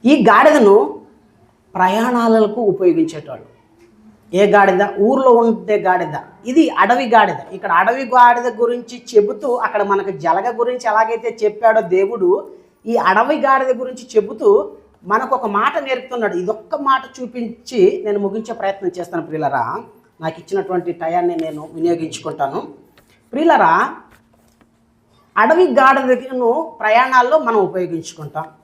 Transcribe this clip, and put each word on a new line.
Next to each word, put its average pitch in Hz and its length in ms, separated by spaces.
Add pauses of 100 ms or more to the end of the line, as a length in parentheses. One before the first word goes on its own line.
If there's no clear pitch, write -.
ఈ 262 180
గాడిదను 226 760 (720)
ప్రయాణాలకు 226 840
ఉపయోగించేటోళ్ళు. 160 840 (880)
ఏ 202 160
గాడిద? 202 480
ఊర్లో 262 320
ఉండే 220 460
గాడిద. 180 360 (320)
ఇది 269 240
అడవి 240 400
గాడిద. 208 260 (160)
ఇక్కడ 190 200
అడవి 226 340
గాడిద 240 500
గురించి 240 480 (120)
చెబుతూ 214 400
అక్కడ 208 280
మనకు 196 280
జలగ 196 480
గురించి 240 280
ఎలాగైతే 220 560
చెప్పాడో 214 380
దేవుడు, 190 680 (340)
ఈ 226 100
అడవి 220 400
గాడిద 262 420
గురించి 254 300 (100)
చెబుతూ 214 540 (320)
మనకు 240 320
ఒక - 100
మాట 220 320
నేర్పుతున్నాడు. 247 600
ఇదొక్క 185 380
మాట 269 260 (200)
చూపించి 233 840
నేను 202 140
ముగించే 220 340
ప్రయత్నం 196 460
చేస్తాను 165 260
ప్రియులరా. 139 580 (380)
నాకు 165 180
ఇచ్చినటువంటి 180 520
టయాన్ని 170 440
నేను 156 380
వినియోగించుకుంటాను. 156 920 (680)
ప్రియులరా, 254 640 (1400)
అడవి 320 300
గాడిదను 254 1120
ప్రయాణాల్లో 247 600
మనం 233 180
ఉపయోగించుకుంటాం. 165 840 (200)